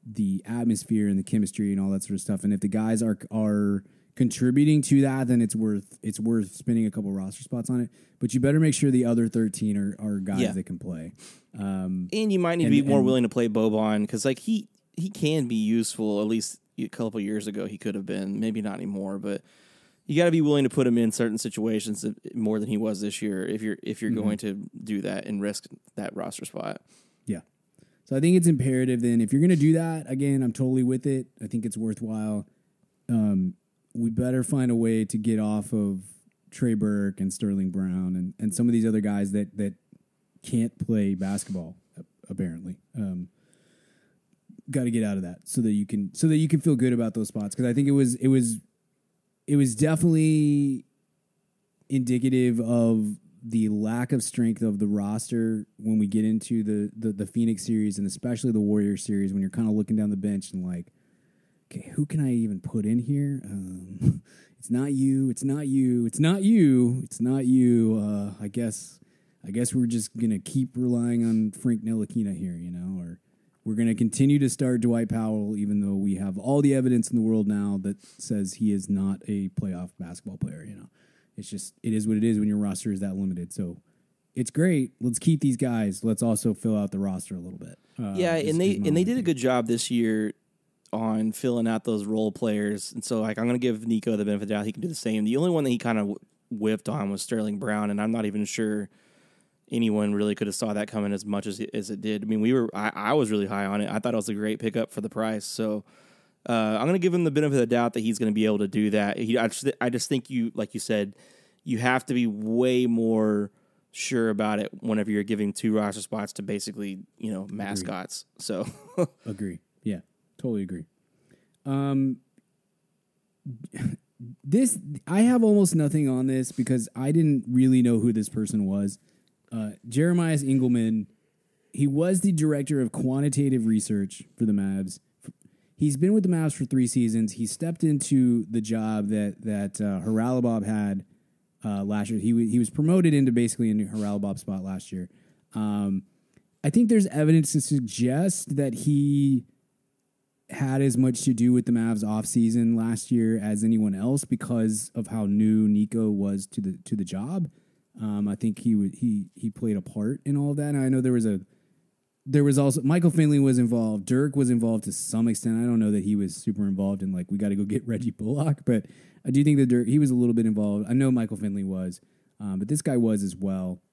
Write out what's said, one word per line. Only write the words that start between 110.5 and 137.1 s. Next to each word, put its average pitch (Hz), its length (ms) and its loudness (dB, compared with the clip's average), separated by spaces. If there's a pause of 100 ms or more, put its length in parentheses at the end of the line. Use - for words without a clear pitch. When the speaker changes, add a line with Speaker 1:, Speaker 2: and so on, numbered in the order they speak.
Speaker 2:
like 107 200 -6
you 110 60 -6
said, 104 360 -2 (480)
you 113 160 -2
have 127 260 2
to 139 80 -4
be 123 140 2
way 117 580 2
more 110 680 2 (400)
sure 113 380 -2
about 107 300 0
it 104 100 -6 (120)
whenever 107 280 -2
you're 104 140 0
giving 101 300 -2
two 107 220 0
roster 104 260 -2
spots 104 320 -8
to - 100 -10
basically, 101 560 -8 (180)
you 110 140 -8
know, 95 120 -6
Speaker 1:
Agree. 101 140 -12
Speaker 2:
mascots. 98 680 -8 (120)
So 95 300 -6 (300)
<laughs> 175 100 0 (180)
Speaker 1:
Agree. 98 340 -8 (240)
Yeah, 98 180 -6 (360)
totally 110 260 -4
agree. 85 220 -10 (800)
Um, 135 520 0 (1600)
<laughs> - 240 -6 (460)
this, 233 340 2 (300)
I 190 140 2
have 240 220 4
almost 208 320 4
nothing 151 320 2
on 131 200 0
this 131 240 -2
because 120 440 -2
I 131 160 -2
didn't 151 360 4
really 127 340 6
know 120 180 4
who 117 140 2
this 107 160 0
person 107 360 -2
was. 98 320 -2 (540)
Uh, 110 200 -6 (160)
Jeremias 160 560 2
Engelman, 120 640 2 (640)
he 143 160 0
was 170 340 2
the 196 100 2
director 151 500 0
of 117 100 0
quantitative 135 760 0
research 104 580 0 (140)
for 117 80 0
the 107 80 2
Mavs. 98 460 -2 (760)
He's 143 220 0
been 180 160 4
with 214 100 4
the 185 60 2
Mavs 160 240 0
for 135 120 -4
three 127 220 2
seasons. 113 460 2